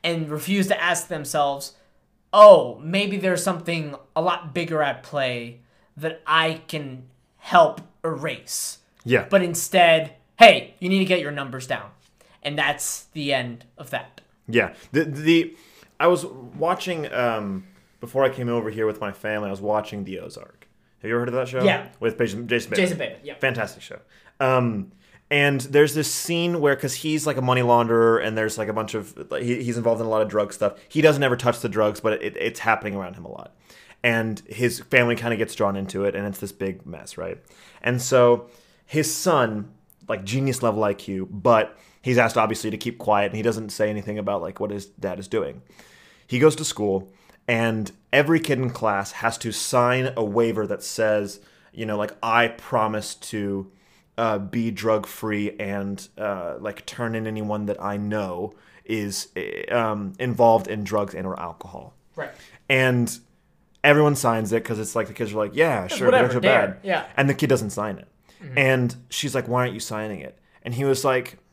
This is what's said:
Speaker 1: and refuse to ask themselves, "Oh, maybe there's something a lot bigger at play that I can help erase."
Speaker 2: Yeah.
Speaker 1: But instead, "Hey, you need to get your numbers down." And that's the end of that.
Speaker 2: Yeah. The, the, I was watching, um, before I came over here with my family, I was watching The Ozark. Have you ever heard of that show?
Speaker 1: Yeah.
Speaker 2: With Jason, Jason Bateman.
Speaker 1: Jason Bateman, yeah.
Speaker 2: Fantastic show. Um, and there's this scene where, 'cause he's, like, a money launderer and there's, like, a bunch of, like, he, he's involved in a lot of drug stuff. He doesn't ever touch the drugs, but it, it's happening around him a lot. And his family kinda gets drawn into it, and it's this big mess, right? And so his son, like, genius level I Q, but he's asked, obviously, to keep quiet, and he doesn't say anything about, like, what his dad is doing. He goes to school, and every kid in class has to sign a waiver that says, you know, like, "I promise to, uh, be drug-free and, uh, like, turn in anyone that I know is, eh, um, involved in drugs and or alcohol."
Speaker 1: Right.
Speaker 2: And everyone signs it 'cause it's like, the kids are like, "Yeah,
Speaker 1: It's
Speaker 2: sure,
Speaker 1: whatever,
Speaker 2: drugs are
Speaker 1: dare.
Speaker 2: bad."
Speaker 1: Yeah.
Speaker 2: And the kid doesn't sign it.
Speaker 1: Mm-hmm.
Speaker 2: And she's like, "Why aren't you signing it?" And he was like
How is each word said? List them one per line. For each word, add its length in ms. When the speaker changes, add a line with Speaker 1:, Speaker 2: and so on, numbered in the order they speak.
Speaker 1:
and 240
refuse 400
to 140
ask 260
themselves, 640
"Oh, 500
maybe 340
there's 260
something 520
a 60
lot 320
bigger 300
at 200
play 580
that 300
I 420
can 360
help 420
erase." 760
Speaker 2:
Yeah. 260
Speaker 1:
But 120
instead, 720
"Hey, 420
you 100
need 80
to 80
get 140
your 120
numbers 340
down." 240
And 160
that's 460
the 180
end 320
of 120
that. 300
Speaker 2:
Yeah. 280
The, 120
the, 520
I 100
was 180
watching, 840
um, 540
before 240
I 40
came 200
over 220
here 160
with 140
my 120
family, 360
I 20
was 100
watching 440
The 160
Ozark. 480
Have 60
you 60
ever 60
heard 80
of 60
that 140
show? 140
Speaker 1:
Yeah. 260
Speaker 2:
With 180
Jason, 300
Jason 220
Bateman. 160
Speaker 1:
Jason 120
Bateman, 260
yeah. 100
Speaker 2:
Fantastic 480
show. 160
Um, 520
and 300
there's 340
this 180
scene 480
where, 140
'cause 200
he's, 320
like, 100
a 60
money 180
launderer 640
and 140
there's, 200
like, 100
a 40
bunch 220
of, 360
like, 120
he, 200
he's 140
involved 240
in 60
a 40
lot 120
of 60
drug 240
stuff. 220
He 120
doesn't 220
ever 140
touch 240
the 80
drugs, 320
but 220
it, 140
it's 240
happening 360
around 180
him 120
a 40
lot. 240
And 460
his 320
family 340
kinda 220
gets 180
drawn 220
into 280
it, 120
and 100
it's 120
this 140
big 340
mess, 320
right? 200
And 200
so 460
his 280
son, 560
like, 160
genius 380
level 200
I 120
Q, 360
but 460
he's 160
asked, 180
obviously, 340
to 60
keep 220
quiet, 280
and 100
he 60
doesn't 280
say 200
anything 280
about, 240
like, 160
what 140
his 140
dad 340
is 80
doing. 340
He 140
goes 160
to 80
school, 480
and 460
every 280
kid 180
in 120
class 420
has 260
to 140
sign 640
a 80
waiver 420
that 160
says, 580
you 140
know, 120
like, 140
"I 260
promise 680
to, 560
uh, 200
be 320
drug-free 880
and, 480
uh, 420
like, 260
turn 280
in 120
anyone 400
that 160
I 140
know 560
is, 520
eh, 280
um, 440
involved 500
in 160
drugs 300
and 120
or 140
alcohol." 540
Speaker 1:
Right. 140
Speaker 2:
And 500
everyone 340
signs 360
it 120
'cause 140
it's 160
like, 140
the 60
kids 180
are 40
like, 180
"Yeah, 320
Speaker 1:
It's 100
Speaker 2:
sure, 120
Speaker 1:
whatever, 200
Speaker 2:
drugs 80
are 40
Speaker 1:
dare. 280
Speaker 2:
bad." 140
Speaker 1:
Yeah. 220
Speaker 2:
And 140
the 40
kid 140
doesn't 220
sign 280
it. 100
Speaker 1:
Mm-hmm. 160
Speaker 2:
And 380
she's 260
like, 140
"Why 140
aren't 120
you 60
signing 400
it?" 180
And 120
he 100
was 200
like 340